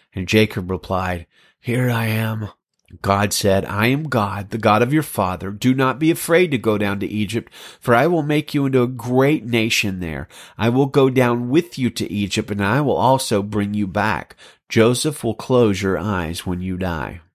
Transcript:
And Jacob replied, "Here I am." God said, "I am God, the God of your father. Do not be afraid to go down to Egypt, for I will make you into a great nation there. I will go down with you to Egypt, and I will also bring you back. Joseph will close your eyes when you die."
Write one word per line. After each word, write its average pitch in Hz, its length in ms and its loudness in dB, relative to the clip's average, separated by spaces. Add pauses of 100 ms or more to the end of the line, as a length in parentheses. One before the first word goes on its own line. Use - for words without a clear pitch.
(120)
And 92 140 -8
Jacob 107 440 0
replied, 90 560 -4 (340)
"Here 127 300 0
I 113 160 -2
am." 110 420 -4 (540)
God 101 300 2
said, 98 340 2
"I 104 200 0
am 147 220 0
God, 101 420 -2
the 113 80 -6
God 107 240 4
of 123 100 0
your 151 120 2
father. 92 480 -4
Do 123 220 2
not 131 260 0
be 160 100 4
afraid 170 400 2
to 139 80 0
go 104 180 2
down 101 220 -2
to 98 80 -4
Egypt, 107 460 -4 (260)
for - 160 2
I 131 140 4
will 170 160 2
make 151 280 -2
you 139 140 0
into 131 160 4
a 123 60 2
great 127 580 2
nation 113 540 0
there. 78 260 -6 (320)
I 107 120 2
will 135 160 4
go 135 220 4
down 123 420 0
with 165 280 0
you 123 120 0
to - 220 -6
Egypt, 101 380 -2
and 101 140 -2
I 113 160 2
will 127 160 0
also 110 480 0
bring 104 300 -2
you 104 120 0
back. 98 480 -2 (340)
Joseph 123 540 2
will 110 120 -2
close 110 480 2
your 95 160 0
eyes 85 460 -4
when 90 160 -4
you 92 160 -6
die." 85 440 -6 (140)